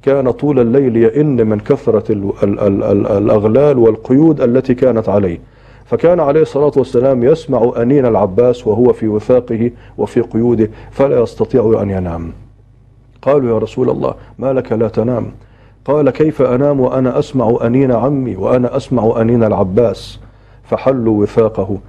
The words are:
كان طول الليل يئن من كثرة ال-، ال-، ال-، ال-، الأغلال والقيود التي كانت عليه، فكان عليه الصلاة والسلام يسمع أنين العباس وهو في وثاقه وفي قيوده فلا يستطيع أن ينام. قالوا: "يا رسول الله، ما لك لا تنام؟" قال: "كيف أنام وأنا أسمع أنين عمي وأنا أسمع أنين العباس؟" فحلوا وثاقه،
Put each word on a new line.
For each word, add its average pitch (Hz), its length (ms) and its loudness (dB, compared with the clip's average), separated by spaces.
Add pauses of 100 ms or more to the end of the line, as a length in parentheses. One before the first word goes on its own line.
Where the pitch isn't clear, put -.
كان 135 280 0
طول 139 300 -2
الليل 120 360 0
يئن 120 500 2
من 104 140 -2
كثرة 113 520 -2
ال-، 98 200 -4 (100)
ال-، 101 180 0
ال-، 104 220 0
ال-، 107 240 0
الأغلال 110 720 2
والقيود 131 600 2
التي 127 340 0
كانت 120 340 0
عليه، 95 300 0 (460)
فكان 170 360 0
عليه 147 220 2
الصلاة 147 340 0
والسلام 127 460 2
يسمع 123 500 0 (100)
أنين 131 240 2
العباس 110 600 0
وهو 113 260 4
في 110 160 -6
وثاقه 117 640 0 (280)
وفي 117 220 -2
قيوده 113 500 0 (200)
فلا 135 300 0
يستطيع 113 640 0
أن 101 80 -4
ينام. 85 420 -6 (880)
قالوا: 127 320 0
"يا 110 40 0
رسول 123 320 -2
الله، 135 240 -4 (240)
ما 131 140 -4
لك 123 200 -4
لا 110 160 0
تنام؟" 110 380 -2 (580)
قال: 139 260 0
"كيف 151 320 0
أنام 131 380 2
وأنا 127 380 0
أسمع 120 440 0
أنين 127 300 2
عمي 123 440 -2
وأنا 123 400 0
أسمع 117 440 0
أنين 113 240 2
العباس؟" 101 760 -2 (440)
فحلوا 113 580 0
وثاقه، 104 560 -2 (100)